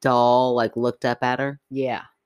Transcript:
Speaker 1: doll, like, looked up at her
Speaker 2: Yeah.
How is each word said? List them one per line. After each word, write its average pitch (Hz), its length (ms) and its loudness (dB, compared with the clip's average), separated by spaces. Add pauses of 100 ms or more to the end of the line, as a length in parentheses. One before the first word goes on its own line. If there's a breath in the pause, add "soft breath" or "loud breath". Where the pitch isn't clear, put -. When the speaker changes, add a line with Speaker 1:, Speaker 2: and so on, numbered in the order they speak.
Speaker 1:
doll, 123 520 4
like, 117 240 -2
looked 120 280 -2
up 120 180 -2
at 123 160 -2
her 139 200 -6 (120)
Speaker 2:
Yeah. 131 320 -4 (220)